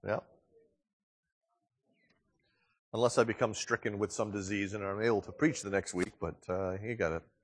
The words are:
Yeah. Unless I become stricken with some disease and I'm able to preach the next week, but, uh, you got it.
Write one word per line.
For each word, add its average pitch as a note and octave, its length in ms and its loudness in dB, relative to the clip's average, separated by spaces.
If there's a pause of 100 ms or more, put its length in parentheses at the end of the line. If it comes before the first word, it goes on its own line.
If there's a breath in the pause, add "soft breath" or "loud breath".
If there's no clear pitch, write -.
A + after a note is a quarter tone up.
Yeah. G#2 140 0 (2750)
Unless A#2 240 4
I A#2+ 60 8
become A2 300 2
stricken G#2+ 440 -2
with G2+ 140 0
some G#2+ 200 -4
disease G2 420 -2
and G#2+ 100 -6
I'm G2 180 -4
able A2 200 4
to - 100 -12
preach D3 300 2
the G2+ 80 -6
next G2 240 0
week, F2+ 260 0
but, - 160 -4 (140)
uh, F#2 240 -2 (100)
you A#2 120 -6
got E2+ 180 0
it. E2 80 -4 (220)